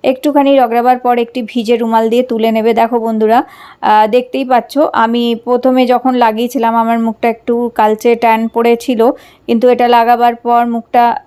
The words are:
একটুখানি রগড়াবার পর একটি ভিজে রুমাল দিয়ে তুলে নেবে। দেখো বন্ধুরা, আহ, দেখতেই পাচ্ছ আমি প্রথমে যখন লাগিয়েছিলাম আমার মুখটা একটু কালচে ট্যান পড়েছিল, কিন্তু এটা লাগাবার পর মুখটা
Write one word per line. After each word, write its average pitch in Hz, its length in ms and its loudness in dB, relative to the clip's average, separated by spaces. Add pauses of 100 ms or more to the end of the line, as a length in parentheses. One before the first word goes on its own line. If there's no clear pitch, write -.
একটুখানি 277 540 0
রগড়াবার 240 420 2
পর 247 200 0
একটি 233 240 -6
ভিজে 226 340 -2
রুমাল 226 320 0
দিয়ে 240 140 0
তুলে 226 300 -2
নেবে। 220 220 0
দেখো 226 260 0
বন্ধুরা, 220 440 0 (380)
আহ, 214 240 2
দেখতেই 247 380 -2
পাচ্ছ 247 340 -2 (140)
আমি 233 420 0 (100)
প্রথমে 254 420 0
যখন 247 280 0
লাগিয়েছিলাম 226 600 -2
আমার 226 240 0
মুখটা 226 300 -2
একটু 233 460 -4
কালচে 220 400 0
ট্যান 226 340 0
পড়েছিল, 233 640 0 (360)
কিন্তু 233 220 2
এটা 240 200 2
লাগাবার 240 460 2
পর 240 320 0
মুখটা 233 500 -2 (100)